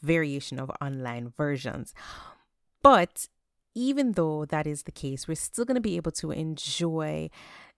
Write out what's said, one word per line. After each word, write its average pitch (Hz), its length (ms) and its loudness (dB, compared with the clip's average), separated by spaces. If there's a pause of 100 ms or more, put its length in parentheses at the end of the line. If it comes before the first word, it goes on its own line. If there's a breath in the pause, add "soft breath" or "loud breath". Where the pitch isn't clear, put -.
variation 143 580 0
of 131 180 -6
online 123 560 -6
versions. 135 600 -2 (880 loud breath)
But 226 460 8 (460)
even 262 380 2
though 156 320 0
that 151 220 -2
is 147 160 -4
the - 100 -12
case, 135 340 -8
we're 160 100 -4
still - 280 -4
gonna 254 160 2
be 208 160 -2
able 160 160 -2
to 156 200 -4
enjoy 160 1000 -4 (480 loud breath)